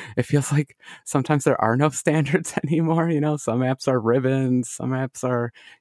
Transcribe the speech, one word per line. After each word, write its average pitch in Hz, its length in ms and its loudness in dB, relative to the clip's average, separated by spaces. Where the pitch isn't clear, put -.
It 120 80 2
feels 143 260 0
like 143 240 -2
sometimes 143 380 0
there 139 180 2
are 113 160 4
no 147 100 4
<laughs> - 140 -8
standards 151 520 0
anymore, 165 440 2
you 151 140 0
know? 151 160 0
Some 117 220 -2
apps 131 280 -2
are 127 120 4
ribbons, 127 680 2
some 127 200 -6
apps 131 340 -4
are 120 260 -2